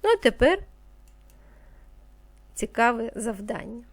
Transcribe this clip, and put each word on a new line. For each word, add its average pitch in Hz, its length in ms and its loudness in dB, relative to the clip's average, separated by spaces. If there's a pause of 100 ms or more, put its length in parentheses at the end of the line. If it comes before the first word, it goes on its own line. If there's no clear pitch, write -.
Ну, 415 80 2
а 466 60 6
тепер 285 420 4 (2000)
цікаве 233 600 -2
завдання. 220 800 -10